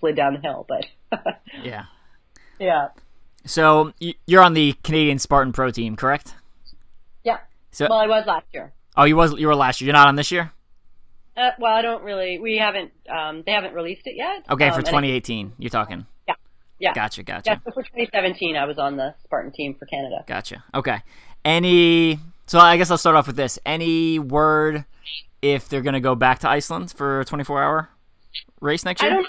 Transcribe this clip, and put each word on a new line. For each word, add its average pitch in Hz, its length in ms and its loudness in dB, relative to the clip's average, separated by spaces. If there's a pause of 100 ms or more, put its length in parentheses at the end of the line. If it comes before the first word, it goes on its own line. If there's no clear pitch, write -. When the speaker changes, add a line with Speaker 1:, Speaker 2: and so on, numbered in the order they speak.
Speaker 1:
slid 156 160 -2
down 139 180 0
the 147 60 -10
hill, 143 280 -10
but - 180 -6 (260)
<laughs> - 240 -6 (260)
Speaker 2:
Yeah. 113 220 -14 (760)
Speaker 1:
Yeah. 160 300 -2 (560)
Speaker 2:
So, 156 560 4
y-, 170 140 -8 (120)
you're 185 160 8
on 170 120 8
the 147 180 2 (100)
Canadian 151 380 0
Spartan 131 320 2
Pro 131 180 -2
team, 113 240 -6
correct? 135 400 -4 (880)
Speaker 1:
Yeah. 226 160 -2 (320)
Speaker 2:
So 233 180 -2
Speaker 1:
Well, 220 120 2
I 214 60 2
was 220 200 0
last 165 260 -4
year. 143 200 -14 (240)
Speaker 2:
Oh, 143 80 6
you 151 100 6
was, 160 240 4
you 151 80 -2
were 151 80 4
last 131 260 0
year. 131 60 -6
You're 143 60 2
not 143 160 10
on 139 80 4
this 147 160 -4
year? 170 180 -4 (840)
Speaker 1:
Uh, 247 140 2 (100)
well, 226 120 2
I 226 100 2
don't 233 200 -6
really, 185 380 -6
we 220 160 -4
haven't, 202 340 -2 (180)
um, 156 380 -8
they 196 60 -2
haven't 208 200 -2
released 170 340 -10
it 262 100 -14
yet. 359 340 -10
Speaker 2:
Okay, 139 160 0
Speaker 1:
Um, 139 60 2
Speaker 2:
for 135 80 -2
Speaker 1:
and - 80 -6
I - 20 -2
Speaker 2:
twenty 139 220 0
eighteen, 113 440 -8
you're - 140 -12
talking. 104 340 -6 (220)
Speaker 1:
Yeah. 185 80 -4 (460)
Yeah. 185 140 -2
Speaker 2:
Gotcha, 107 280 -6
gotcha. 95 280 -6
Speaker 1:
Yeah, 208 140 -2
so 233 60 -12
for 254 140 -10
twenty 233 280 -8
seventeen, 185 440 -4
I 143 80 -2
was 147 120 -6
on 143 200 -4
the 139 260 -6
Spartan - 300 -8
team 139 220 -10
for 143 120 -18
Canada. 139 400 -10
Speaker 2:
Gotcha. - 380 -12 (100)
Okay. 131 240 -4 (460)
Any, 165 720 4 (280)
so 170 120 4
I 175 180 10
guess 175 140 0
I'll 170 80 2
start 160 160 4
off 139 140 4
with 120 80 -10
this. 131 280 -4
Any 165 540 -2
word 151 640 0 (560)
if 139 280 0
they're 139 140 -4
gonna 135 180 -2
go 127 160 0
back 127 240 2
to 147 80 -2
Iceland 165 420 -4
for 139 300 -4
a 131 40 -4
twenty-four 143 380 -4
hour 156 260 -2 (720)
race 147 240 -2
next 180 180 -6
year? 302 100 2
Speaker 1:
I - 20 2
don't 370 140 -2